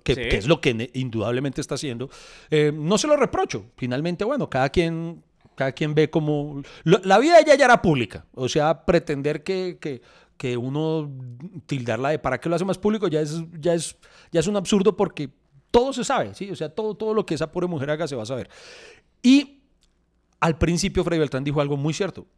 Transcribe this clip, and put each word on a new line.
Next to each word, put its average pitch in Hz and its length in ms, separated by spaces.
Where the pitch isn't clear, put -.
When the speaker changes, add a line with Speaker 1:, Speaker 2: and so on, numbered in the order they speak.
Speaker 1:
que, 135 120
Speaker 2:
Sí. 120 140
Speaker 1:
que 165 80
es 196 100
lo 165 140
que 127 140
ne-, 113 200
indudablemente 123 640
está 143 160
haciendo, 127 340
eh, 151 240
no 156 240
se - 80
lo 302 100
reprocho. 262 480
Finalmente, 151 480
bueno, 240 260
cada 135 200
quien, 165 520
cada 135 180
quien 151 220
ve 151 160
como... 147 520
Lo-, 165 200
la 190 140
vida 330 180
de 311 60
ella 302 120
ya 277 120
era 240 160
pública. 131 520
O 127 140
sea, 151 360
pretender 151 600
que, 185 360
que, 139 220
que 123 200
uno 151 540
tildarla 123 440
de 156 80
"¿para 127 220
qué - 80
lo 170 80
hace 170 80
más 190 140
público?" 214 300
ya 151 120
es, 156 220
ya 170 140
es, 165 220
ya 165 80
es 156 60
un 208 100
absurdo 202 400
porque 160 340
todo 254 220
se 254 100
sabe, 170 320
¿sí? 196 160
O 165 60
sea, 156 140
todo, 214 260
todo 220 180
lo 214 100
que 175 100
esa 151 180
pobre 180 160
mujer 147 220
haga 156 180
se 139 80
va 110 80
a - 20
saber. 123 220
Y 277 360
al 160 180
principio 175 460
Freddy 165 160
Beltrán 135 240
dijo 147 160
algo 143 160
muy 147 180
cierto. 170 320